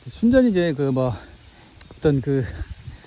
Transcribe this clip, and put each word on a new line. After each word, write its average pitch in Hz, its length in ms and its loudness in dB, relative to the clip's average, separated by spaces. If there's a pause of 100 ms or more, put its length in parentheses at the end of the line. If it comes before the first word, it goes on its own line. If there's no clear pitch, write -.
(100)
순전히 247 400 4
이제 175 220 2
그 139 200 0
뭐 127 220 0 (840)
어떤 143 220 0
그 135 240 -2 (640)